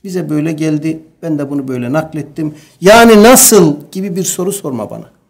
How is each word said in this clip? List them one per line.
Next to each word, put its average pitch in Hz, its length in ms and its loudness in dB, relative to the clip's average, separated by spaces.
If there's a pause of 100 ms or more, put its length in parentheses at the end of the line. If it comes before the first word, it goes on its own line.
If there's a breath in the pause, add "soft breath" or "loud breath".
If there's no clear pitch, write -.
Bize 180 260 -8
böyle 151 220 -4
geldi, 156 500 -4 (200)
ben 156 160 -4
de 139 120 -8
bunu 139 180 -6
böyle 123 240 -6
naklettim. 151 600 -8 (260 soft breath)
Yani 220 420 6
nasıl 208 540 4 (160)
gibi 190 240 -8
bir 185 80 -4
soru 185 280 -6
sorma 123 380 -8
bana. 110 200 -16 (200)